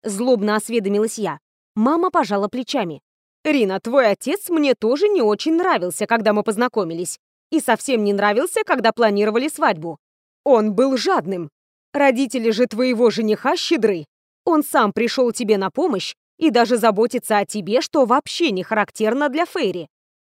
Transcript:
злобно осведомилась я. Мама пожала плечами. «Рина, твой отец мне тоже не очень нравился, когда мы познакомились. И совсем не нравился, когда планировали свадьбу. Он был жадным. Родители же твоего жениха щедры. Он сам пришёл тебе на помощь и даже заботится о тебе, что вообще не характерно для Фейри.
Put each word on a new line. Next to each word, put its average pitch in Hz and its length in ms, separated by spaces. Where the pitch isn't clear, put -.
злобно 214 520
осведомилась 214 600
я. 175 220
Мама 320 360
пожала 208 360
плечами. 214 540
«Рина, 220 360
твой 240 300
отец 277 400
мне 294 260
тоже 285 340
не 392 120
очень 214 340
нравился, 254 500
когда 220 280
мы 208 100
познакомились. 190 760
И 302 80
совсем 233 440
не 202 100
нравился, 208 520
когда 233 260
планировали 214 560
свадьбу. 175 500
Он 214 300
был 262 240
жадным. 190 520
Родители 262 580
же 226 140
твоего 240 440
жениха 220 460
щедры. 214 500
Он 311 180
сам 226 300
пришёл 240 380
тебе 214 260
на 190 120
помощь 254 460
и 320 120
даже 233 280
заботится 220 640
о 202 60
тебе, 214 360
что 285 240
вообще 277 460
не 185 120
характерно 220 680
для 311 160
Фейри. 190 420